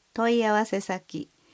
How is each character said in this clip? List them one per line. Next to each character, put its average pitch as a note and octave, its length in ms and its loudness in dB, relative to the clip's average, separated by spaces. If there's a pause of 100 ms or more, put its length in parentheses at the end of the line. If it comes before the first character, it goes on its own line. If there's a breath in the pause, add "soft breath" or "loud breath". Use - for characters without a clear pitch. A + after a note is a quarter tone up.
(120)
問 A#3 260 2
い A#3 60 2
合 G#3+ 80 2
わ G#3+ 120 2
せ G3+ 160 -4
先、 - 500 -10 (220 soft breath)